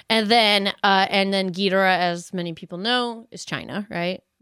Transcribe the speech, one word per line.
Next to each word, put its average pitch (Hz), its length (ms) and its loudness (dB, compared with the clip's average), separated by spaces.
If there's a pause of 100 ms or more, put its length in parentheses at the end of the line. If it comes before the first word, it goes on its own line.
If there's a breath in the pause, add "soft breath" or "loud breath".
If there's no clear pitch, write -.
and 220 200 2
then, 208 400 4 (140)
uh, 196 280 4
and 196 200 2
then 190 220 0
Ghidorah, 185 460 2
as 175 340 -2
many 175 200 -6
people 175 260 -12
know, 233 500 -4
is - 160 -14
China, 165 460 -8
right? 175 320 -6 (180)